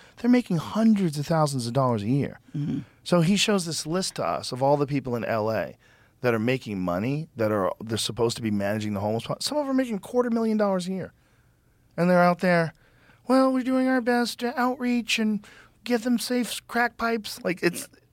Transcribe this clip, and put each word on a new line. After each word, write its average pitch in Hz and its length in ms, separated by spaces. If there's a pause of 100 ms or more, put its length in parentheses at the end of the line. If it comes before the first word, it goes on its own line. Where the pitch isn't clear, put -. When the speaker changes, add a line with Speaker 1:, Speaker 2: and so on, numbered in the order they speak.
(160)
Speaker 1:
they're 240 140
making 240 260
hundreds 196 600
of 147 100
thousands 143 420
of 117 40
dollars 123 300
a 104 60
year." 135 320 (160)
Speaker 2:
Mm-hmm. 147 240 (240)
Speaker 1:
So 175 160
he 185 160
shows 190 300
this 160 200
list 180 300
to 131 100
us 82 240
of 127 120
all 143 140
the 143 100
people 131 280
in 113 100
L 110 260
A 90 260 (460)
that 120 120
are 110 60
making 113 400
money, 113 560
that 107 160
are, 95 200 (120)
they're 113 140
supposed 117 400
to 123 40
be 110 80
managing 104 440
the 95 60
homeless 110 240
po-, - 160
some - 180
of 285 80
them 269 40
are 269 40
making 240 260
quarter 247 300
million 226 260
dollars 190 320
a - 40
year. 185 200 (840)
And 175 140
they're 180 120
out 175 180
there, 170 340 (540)
"Well, 262 240
we're 262 100
doing 262 240
our 262 160
best 240 380
to 240 200
outreach 247 600
and 214 260 (380)
get 233 180
them 247 160
safe 247 480
crack 233 300
pipes." 233 480
Like, 185 180
it's - 260 (240)